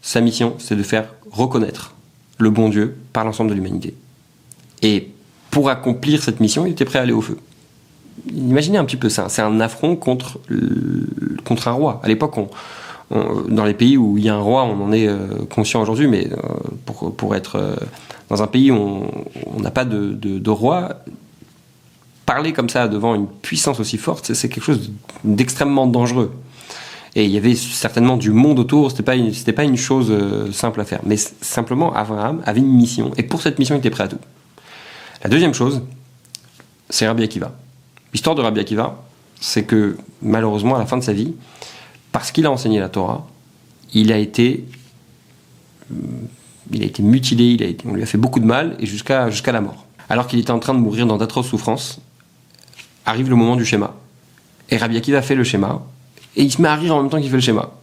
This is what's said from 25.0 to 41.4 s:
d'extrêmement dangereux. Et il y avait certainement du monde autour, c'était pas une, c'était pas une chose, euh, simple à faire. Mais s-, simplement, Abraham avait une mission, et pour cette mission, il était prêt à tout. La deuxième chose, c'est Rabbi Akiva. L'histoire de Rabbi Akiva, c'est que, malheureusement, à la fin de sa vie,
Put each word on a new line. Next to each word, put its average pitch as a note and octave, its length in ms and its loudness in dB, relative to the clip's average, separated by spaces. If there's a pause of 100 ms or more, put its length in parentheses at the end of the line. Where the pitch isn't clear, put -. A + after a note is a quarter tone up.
d'extrêmement C3 640 2
dangereux. A#2+ 460 0 (840)
Et G#2+ 100 4
il G#2 60 2
y G#2 80 0
avait A#2 160 4
certainement - 640 0
du G#2+ 140 0
monde C3 280 6
autour, C3+ 320 4
c'était C3 140 -8
pas B2+ 100 2
une, A#2+ 180 2
c'était A2 200 -2
pas D3+ 120 0
une C3+ 120 2
chose, C3 340 0
euh, G#2 420 0
simple A2 280 -4
à G2+ 40 -2
faire. - 200 -8
Mais G#2 100 2
s-, - 260 -4
simplement, C3 540 -2
Abraham G#2+ 500 -4
avait A2 160 0
une C3+ 140 4
mission, A#2+ 420 4
et B2 60 -2
pour B2+ 200 -2
cette D3+ 180 -2
mission, C#3 160 0
il - 20 0
était B2 120 0
prêt - 140 -2
à G2 40 -6
tout. - 100 -10 (1040)
La - 80 -2
deuxième D3+ 240 4
chose, B2+ 280 0 (1080)
c'est - 160 0
Rabbi A2+ 160 2
Akiva. F#2 300 -4 (600)
L'histoire D#3+ 240 0
de C#3 60 0
Rabbi G#2+ 180 2
Akiva, G#2+ 420 -4 (380)
c'est - 240 -2
que, G#2 320 2 (260)
malheureusement, A2 540 2
à - 20 0
la A2 80 -2
fin B2 100 -2
de B2+ 60 -2
sa A#2 100 -2
vie, A#2+ 220 -2 (800)